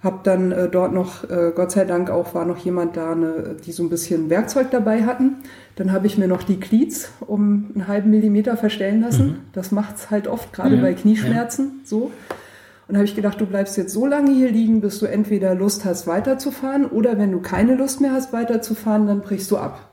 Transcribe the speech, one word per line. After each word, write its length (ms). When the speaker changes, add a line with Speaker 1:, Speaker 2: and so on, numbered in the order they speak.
Speaker 1:
Hab 240
dann, 260
äh, 160
dort 240
noch, 380
äh, 260
Gott 160
sei 140
Dank 240
auch, 260
war 80
noch 140
jemand 400
da, 180
ne, 400
die 60
so 120
ein 60
bisschen 400
Werkzeug 400
dabei 360
hatten. 300
Dann 160
habe 140
ich 100
mir 100
noch 160
die 160
Cleats 640
um 520
einen 140
halben 220
Millimeter 480
verstellen 420
lassen. 280
Speaker 2:
Mhm. 80
Speaker 1:
Das 180
macht's 400
halt 160
oft, 240
gerade 240
Speaker 2:
Mhm. 60
Speaker 1:
bei 140
Knieschmerzen, 680
Speaker 2:
Ja. 80
Speaker 1:
so. 260
Und 80
hab 80
ich 100
gedacht, 240
"Du 60
bleibst 320
jetzt 160
so 120
lange 260
hier 200
liegen, 300
bis 180
du 60
entweder 500
Lust 300
hast, 200
weiterzufahren, 800
oder 320
wenn 140
du 80
keine 360
Lust 260
mehr 100
hast, 220
weiterzufahren, 760
dann 140
brichst 300
du 60
ab." 360